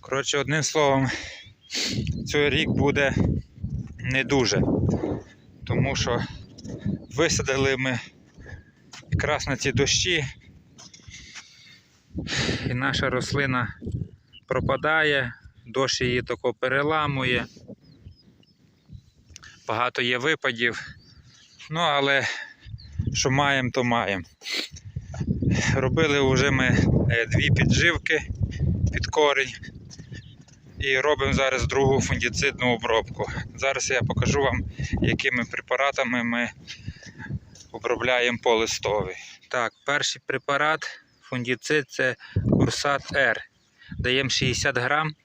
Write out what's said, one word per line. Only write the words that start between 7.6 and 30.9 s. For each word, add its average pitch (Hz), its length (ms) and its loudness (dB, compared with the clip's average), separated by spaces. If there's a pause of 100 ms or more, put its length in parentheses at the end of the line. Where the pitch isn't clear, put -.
ми 127 240 -2 (1080)
якраз 143 360 0
на 139 100 -2
ці 139 160 -2
дощі, 143 520 2 (2500)
і 120 80 -2
наша 131 360 0
рослина 127 680 0 (680)
пропадає, 139 880 2 (320)
дощ 127 340 0
її 123 220 0
тако 123 320 -2
переламує. 135 920 0 (2250)
Багато 120 340 0
є 123 160 0
випадів, 123 640 0 (880)
ну, 160 100 -4
але 139 460 2 (880)
що 139 160 2
маємо, 135 400 2
то 127 140 2
маємо. 101 400 0 (1500)
Робили 135 580 4
вже 135 180 4
ми, 127 280 4 (320)
е, 117 160 2
дві 139 240 2
підживки - 800 2 (640)
під - 140 -2
корінь 135 460 2 (1300)
і 135 200 2